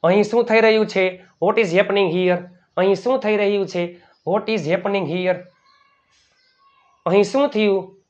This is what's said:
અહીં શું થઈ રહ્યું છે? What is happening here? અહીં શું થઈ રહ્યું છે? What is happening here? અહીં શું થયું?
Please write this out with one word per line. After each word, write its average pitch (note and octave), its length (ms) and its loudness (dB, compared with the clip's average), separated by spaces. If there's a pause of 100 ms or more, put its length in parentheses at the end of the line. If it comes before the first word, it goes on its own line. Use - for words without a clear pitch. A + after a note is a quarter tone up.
અહીં F#3+ 200 4
શું A3+ 220 0
થઈ A3+ 160 2
રહ્યું A3 260 4
છે? F#3+ 180 0 (340)
What G3 180 0
is G3 160 0
happening G3 360 2
here? F3+ 300 0 (380)
અહીં F#3+ 180 2
શું B3 240 -2
થઈ G#3+ 180 -2
રહ્યું G3+ 300 0
છે? F3 160 -4 (440)
What G#3 220 -2
is E3+ 220 -2
happening F#3+ 340 -2
here? F3+ 300 -2 (1700)
અહીં G3 200 4
શું C#4 240 0
થયું? G#3 340 0 (260)